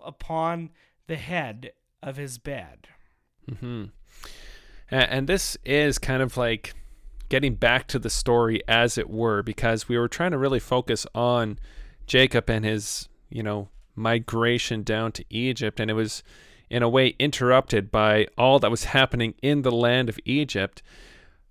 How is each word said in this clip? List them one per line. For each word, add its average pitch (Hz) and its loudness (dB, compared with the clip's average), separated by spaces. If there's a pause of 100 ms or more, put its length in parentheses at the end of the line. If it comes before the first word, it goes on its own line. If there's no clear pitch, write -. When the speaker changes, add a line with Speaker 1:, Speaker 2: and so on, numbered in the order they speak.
Speaker 1:
upon 165 -6 (360)
the 160 -8
head 123 -8 (300)
of 135 -10
his 135 -10
bed." 95 -14 (600)
Speaker 2:
Mm-hmm. 120 -10 (1080)
A-, 131 2
and 135 -2
this 190 -2
is 143 2
kind 131 0
of 127 -2
like 117 -4 (540)
getting 131 0
back 123 2
to - -2
the 113 -4
story, 117 2
as 117 4
it 98 -2
were, 110 0
because 110 -2
we 123 0
were 120 2
trying 175 -2
to 139 -2
really 135 2
focus - -2
on 117 0 (480)
Jacob 127 4
and 110 0
his, 107 -4 (200)
you 113 -8
know, 104 -6 (260)
migration 113 0
down 110 -2
to - -14
Egypt, 113 -4
and 110 -2
it 107 -2
was 110 -2 (440)
in 120 -2
a 117 4
way 127 4
interrupted 127 2
by 107 4 (100)
all 131 6
that 110 2
was 117 -2
happening 123 0
in 143 2
the 127 2
land 120 2
of 107 -6
Egypt. 127 -2 (680)